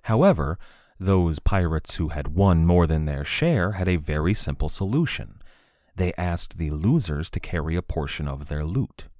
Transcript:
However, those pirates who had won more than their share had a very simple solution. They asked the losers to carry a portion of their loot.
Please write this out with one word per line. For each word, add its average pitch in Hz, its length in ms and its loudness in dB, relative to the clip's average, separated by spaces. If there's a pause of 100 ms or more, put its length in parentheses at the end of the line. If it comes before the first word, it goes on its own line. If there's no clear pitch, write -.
However, 110 540 2 (400)
those 92 400 2
pirates 85 580 0
who 80 120 0
had 73 200 -6
won 85 380 4
more 87 200 6
than 78 180 0
their 71 200 -4
share 107 480 0
had 92 140 -4
a 90 100 2
very 78 380 0
simple 73 360 -2
solution. 107 720 -2 (540)
They 90 240 0
asked 87 400 -4
the 80 120 -2
losers 78 600 0
to - 100 -6
carry 80 360 -4
a 87 60 -2
portion 73 460 -6
of 71 200 -8
their 76 180 -4
loot. 104 400 -4 (140)